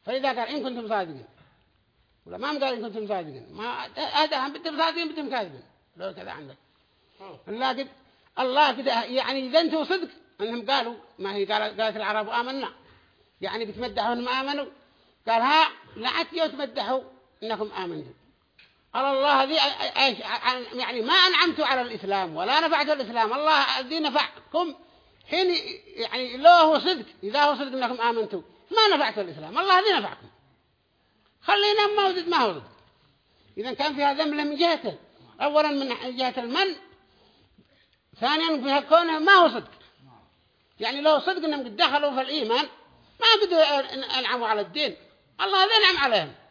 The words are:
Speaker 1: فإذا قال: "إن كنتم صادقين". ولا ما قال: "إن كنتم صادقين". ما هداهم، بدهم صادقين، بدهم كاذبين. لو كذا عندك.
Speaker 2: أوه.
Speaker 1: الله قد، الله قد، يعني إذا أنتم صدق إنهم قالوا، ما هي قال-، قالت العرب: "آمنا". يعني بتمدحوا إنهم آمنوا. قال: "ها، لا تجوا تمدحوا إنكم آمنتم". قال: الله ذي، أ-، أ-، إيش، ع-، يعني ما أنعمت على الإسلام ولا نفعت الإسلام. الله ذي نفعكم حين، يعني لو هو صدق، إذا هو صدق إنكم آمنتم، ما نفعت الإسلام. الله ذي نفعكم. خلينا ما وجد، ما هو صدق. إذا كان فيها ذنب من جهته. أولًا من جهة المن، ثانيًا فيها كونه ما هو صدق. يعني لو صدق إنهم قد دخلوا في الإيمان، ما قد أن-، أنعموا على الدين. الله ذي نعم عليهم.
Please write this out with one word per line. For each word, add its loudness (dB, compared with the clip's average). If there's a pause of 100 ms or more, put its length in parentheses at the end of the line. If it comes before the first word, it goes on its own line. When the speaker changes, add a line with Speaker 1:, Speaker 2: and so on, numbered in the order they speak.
Speaker 1:
فإذا -4
قال: -2
"إن -4
كنتم -8
صادقين". -4 (1000)
ولا -14
ما -4
قال: -2
"إن -4
كنتم -10
صادقين". -8
ما -10 (100)
هداهم، -2
بدهم -8
صادقين، -2
بدهم -8
كاذبين. -6 (340)
لو -10
كذا -16
عندك. -16 (640)
Speaker 2:
أوه. -20
Speaker 1:
الله -4
قد، -6 (500)
الله 2
قد، -4
يعني -2
إذا 4
أنتم 0
صدق -4 (320)
إنهم -6
قالوا، -2 (240)
ما -8
هي -2
قال-، -4
قالت -2
العرب: -4
"آمنا". -6 (680)
يعني -6
بتمدحوا -4
إنهم -4
آمنوا. -4 (600)
قال: 2
"ها، 4 (280)
لا -2
تجوا -2
تمدحوا -4 (420)
إنكم -6
آمنتم". -10 (840)
قال: 0
الله 2
ذي، 0
أ-، 4
أ-، 0
إيش، -2
ع-، -2
يعني -6
ما 0
أنعمت 4
على 2
الإسلام -4
ولا 2
نفعت 0
الإسلام. -2
الله 2
ذي -6
نفعكم -2 (560)
حين، -2
يعني -8
لو 8
هو 8
صدق، -2 (180)
إذا 2
هو 4
صدق -4
إنكم -4
آمنتم، -2 (280)
ما 4
نفعت -2
الإسلام. -8
الله 4
ذي 2
نفعكم. -8 (1120)
خلينا 2
ما 2
وجد، -4
ما 2
هو 2
صدق. -12 (880)
إذا -6
كان -4
فيها 2
ذنب -2
من -4
جهته. 0 (420)
أولًا 2
من -4
جهة -2
المن، -2 (1500)
ثانيًا 0
فيها 2
كونه 4
ما 6
هو 10
صدق. -4 (1080)
يعني -4
لو 6
صدق -2
إنهم 0
قد -8
دخلوا 2
في -2
الإيمان، -2 (520)
ما 2 (160)
قد 0
أن-، 2
أنعموا -2
على 2
الدين. -4 (440)
الله 4
ذي 4
نعم 0
عليهم. 0 (160)